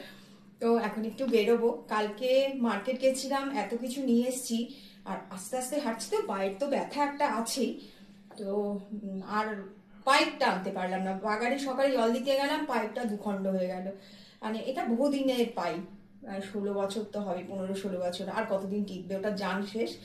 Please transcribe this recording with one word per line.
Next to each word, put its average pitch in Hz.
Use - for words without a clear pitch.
তো 233
এখন 214
একটু 262
বেরোবো। 233
কালকে 254
মার্কেট 233
গেছিলাম, 269
এত 208
কিছু 254
নিয়ে 240
এসছি, 240
আর 190
আস্তে -
আস্তে 285
হাঁটছি 226
তো, 427
পায়ের 190
তো 285
ব্যথা -
একটা 285
আছেই। 233
তো, 101
উম, 196
আর 208
পাইপটা 294
আনতে 185
পারলাম 185
না। 190
বাগানে 214
সকালে 277
জল 233
দিতে 269
গেলাম, 294
পাইপটা 240
দুখণ্ড 202
হয়ে 185
গেল। 185
মানে, 220
এটা 269
বহুদিনের 254
পাইপ, 175
আহ, 202
ষোলো 202
বছর 196
তো 208
হবে, 185
পনেরো 190
ষোলো 185
বছর, 180
আর 214
কতদিন 196
টিকবে, 185
ওটা 196
জান 196
শেষ। 220